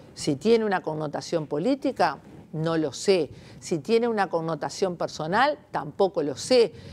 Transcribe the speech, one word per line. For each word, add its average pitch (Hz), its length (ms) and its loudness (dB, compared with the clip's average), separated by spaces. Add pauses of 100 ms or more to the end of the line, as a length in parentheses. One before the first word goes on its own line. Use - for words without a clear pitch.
(140)
Si 147 220 -2
tiene 226 280 4
una 190 180 0
connotación 156 640 -4
política, 180 720 0 (340)
no 165 240 -2
lo 156 160 0
sé. 175 380 2 (300)
Si - 180 -2
tiene 226 300 2
una 202 200 0
connotación 165 680 -2
personal, 196 600 0 (140)
tampoco 160 540 0
lo 143 120 -4
sé. 233 360 4 (200)